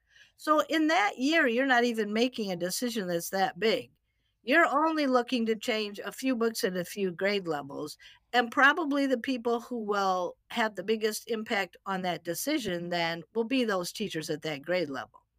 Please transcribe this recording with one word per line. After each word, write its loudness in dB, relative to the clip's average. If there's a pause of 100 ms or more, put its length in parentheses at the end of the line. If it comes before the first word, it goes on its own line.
(360)
So 2
in 2
that 2
year, 4
you're 2
not 4
even 0
making 0
a -2
decision -4
that's -2
that 0
big. 0 (520)
You're 6
only 2
looking 2
to 0
change -4
a -6
few 0
books 0
at -2
a -2
few -4
grade -2
levels, -6 (340)
and 2
probably 4
the 2
people -2
who -8
will 0 (140)
have -2
the -10
biggest -2
impact -4 (100)
on -2
that -4
decision -4
then -2 (100)
will 0
be 0
those 0
teachers -4
at -4
that -6
grade 0
level. -10 (140)